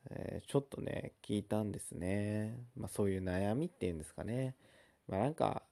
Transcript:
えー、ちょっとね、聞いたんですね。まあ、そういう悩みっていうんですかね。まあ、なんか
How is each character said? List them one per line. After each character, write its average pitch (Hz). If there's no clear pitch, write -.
え -
ー、 -
ち 143
ょ -
っ 135
と -
ね、 -
聞 104
い 98
た 107
ん 101
で -
す -
ね。 107
ま -
あ、 -
そ 104
う 98
い 95
う 92
悩 95
み 160
っ -
て -
い 90
う -
ん 80
で 76
す -
か -
ね。 131
ま 95
あ、 -
な 131
ん 156
か -